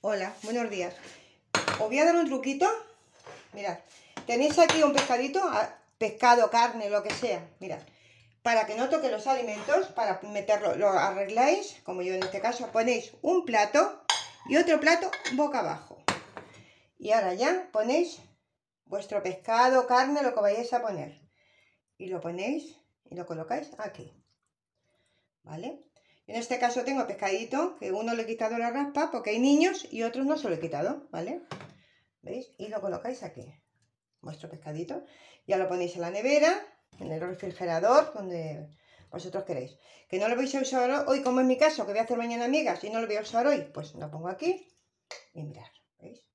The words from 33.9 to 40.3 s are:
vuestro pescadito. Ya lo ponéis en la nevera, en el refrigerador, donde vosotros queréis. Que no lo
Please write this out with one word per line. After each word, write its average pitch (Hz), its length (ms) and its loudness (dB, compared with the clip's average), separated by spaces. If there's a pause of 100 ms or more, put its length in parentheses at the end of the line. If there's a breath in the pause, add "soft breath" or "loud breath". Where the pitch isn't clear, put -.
vuestro 156 280 -14
pescadito. 156 560 -10 (400 loud breath)
Ya 190 120 2
lo 185 100 0
ponéis 180 280 -2
en 175 60 -8
la 170 80 -4
nevera, 294 560 2 (340)
en - 120 -8
el 160 100 -6
refrigerador, 185 920 2
donde 165 600 -10 (360 soft breath)
vosotros 185 320 -8
queréis. 135 340 -8 (320 soft breath)
Que 185 80 -4
no 208 100 0
lo 240 80 2